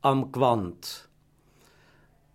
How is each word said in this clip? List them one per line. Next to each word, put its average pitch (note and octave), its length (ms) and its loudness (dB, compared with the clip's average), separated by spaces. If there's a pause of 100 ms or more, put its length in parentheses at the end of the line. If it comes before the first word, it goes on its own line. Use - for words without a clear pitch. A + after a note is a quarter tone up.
am C3+ 320 0
Gewand. A#2 720 -2 (1300)